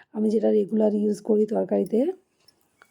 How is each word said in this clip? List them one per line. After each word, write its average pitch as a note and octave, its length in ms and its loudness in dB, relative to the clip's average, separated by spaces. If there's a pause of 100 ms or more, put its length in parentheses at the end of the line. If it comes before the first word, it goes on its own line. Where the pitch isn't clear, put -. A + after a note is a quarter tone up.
(160)
আমি G#3+ 180 0
যেটা G#3+ 220 2
রেগুলার G#3+ 360 0 (100)
ইউজ G#3 160 0 (100)
করি G#3+ 180 2
তরকারিতে, G3+ 520 -2 (920)